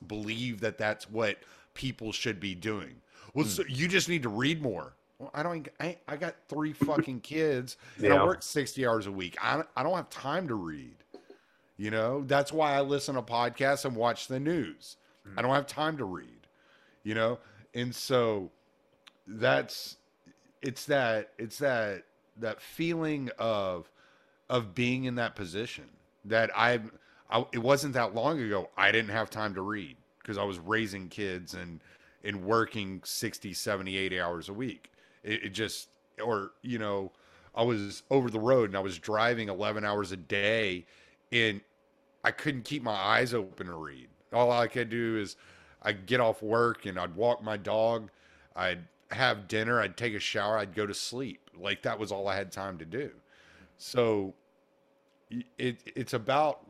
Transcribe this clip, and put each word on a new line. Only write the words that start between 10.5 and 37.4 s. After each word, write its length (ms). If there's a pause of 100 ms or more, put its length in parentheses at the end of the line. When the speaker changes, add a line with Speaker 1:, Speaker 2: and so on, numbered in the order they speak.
Speaker 1:
read. 400 (800)
You 160
know, 340
that's 260
why 220
I 60
listen 360
to 60
podcasts 600
and 120
watch 320
the 120
news. 560 (280)
Speaker 4:
Hmm. 140
Speaker 1:
I 40
don't 120
have 140
time 300
to 60
read, 440 (560)
you 100
know? 240 (360)
And 200
so 560 (760)
that's, 720 (640)
it's 260
that, 520
it's 200
that, 460 (340)
that 220
feeling 800
of, 520 (580)
of 260
being 300
in 120
that 200
position 480 (400)
that 320
I, 240 (500)
I, 220
it 60
wasn't 360
that 200
long 260
ago, 360
I 160
didn't 180
have 200
time 240
to 80
read 340 (280)
'cause 140
I 60
was 140
raising 500
kids 460
and, 260 (440)
and 200
working 600
sixty, 500
seventy, 420
eighty 240
hours 280
a 40
week. 400 (320)
It, 200
it 60
just, 380 (340)
or, 300 (100)
you 160
know, 320 (440)